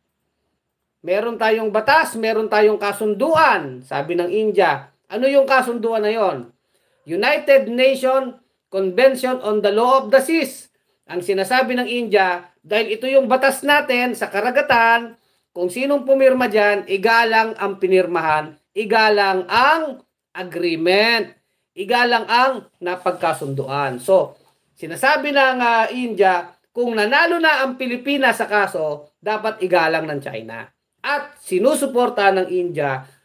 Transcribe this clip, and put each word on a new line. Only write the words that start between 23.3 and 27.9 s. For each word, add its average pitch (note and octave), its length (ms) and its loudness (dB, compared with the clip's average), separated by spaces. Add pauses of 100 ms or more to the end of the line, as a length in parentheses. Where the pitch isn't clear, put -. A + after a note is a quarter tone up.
So, E3+ 380 0 (400)
sinasabi C#4 580 -2
ng, C4 240 2
ah, A#3 320 2
India, G3 640 0 (160)
kung A#3+ 240 -4
nanalo D4 480 2
na D4 240 2
ang B3+ 140 -8
Pilipinas B3 580 -2